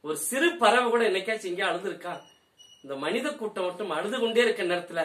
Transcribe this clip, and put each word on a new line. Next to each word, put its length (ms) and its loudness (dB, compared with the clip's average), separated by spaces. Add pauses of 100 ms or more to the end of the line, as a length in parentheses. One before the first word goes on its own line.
ஒரு 120 -4 (140)
சிறு 180 2 (140)
பறவை 320 6
கூட 160 4
என்னைக்காச்சும் 420 -2
இங்கே 200 -2
அழுதுருக்கா? 420 -6 (680)
இந்த 100 -8 (100)
மனித 240 0 (140)
கூட்டம் 260 -4
மட்டும் 300 -4
அழுது 220 -2
கொண்டே 260 2
இருக்க 260 0
நேரத்துல 340 -2